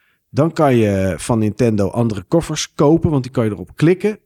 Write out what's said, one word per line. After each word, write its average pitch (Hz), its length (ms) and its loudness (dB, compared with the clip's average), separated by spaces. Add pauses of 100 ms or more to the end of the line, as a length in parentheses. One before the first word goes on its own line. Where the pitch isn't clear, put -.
(300)
dan 156 220 0
kan 143 240 2
je 98 420 0
van 120 200 -2
Nintendo 107 500 0
andere 110 340 -4
koffers - 520 -4
kopen, 165 360 2
want 139 120 0
die 123 100 -12
kan 123 120 0
je 110 60 0
erop 90 260 -10
klikken. 185 500 0